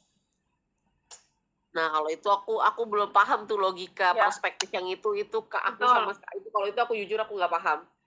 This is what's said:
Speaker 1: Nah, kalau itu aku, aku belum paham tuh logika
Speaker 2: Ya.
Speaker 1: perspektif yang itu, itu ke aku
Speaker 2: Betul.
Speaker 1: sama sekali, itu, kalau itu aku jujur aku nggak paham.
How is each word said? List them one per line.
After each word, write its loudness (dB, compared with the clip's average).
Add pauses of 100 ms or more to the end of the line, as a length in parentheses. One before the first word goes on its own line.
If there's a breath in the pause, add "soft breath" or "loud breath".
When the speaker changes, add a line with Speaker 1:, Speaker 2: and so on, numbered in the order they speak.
(1700)
Speaker 1:
Nah, 0
kalau 0
itu -4
aku, 0
aku 2
belum 0
paham 4
tuh -2
logika 0
Speaker 2:
Ya. 4
Speaker 1:
perspektif -2
yang -4
itu, -4
itu -4
ke -8
aku -4
Speaker 2:
Betul. 4
Speaker 1:
sama 2
sekali, -16
itu, -12
kalau -2
itu -2
aku 0
jujur -4
aku -6
nggak 0
paham. 0 (280)